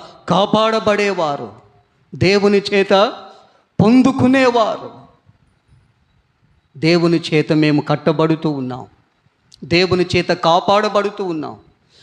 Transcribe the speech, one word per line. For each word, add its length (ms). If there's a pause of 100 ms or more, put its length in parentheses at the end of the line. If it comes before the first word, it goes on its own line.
(280)
కాపాడబడేవారు, 1200 (640)
దేవుని 440
చేత 640 (600)
పొందుకునేవారు. 1120 (1800)
దేవుని 440 (140)
చేత 180
మేము 280
కట్టబడుతూ 680
ఉన్నాం, 360 (760)
దేవుని 420 (100)
చేత 120
కాపాడబడుతూ 960
ఉన్నాం, 360 (420)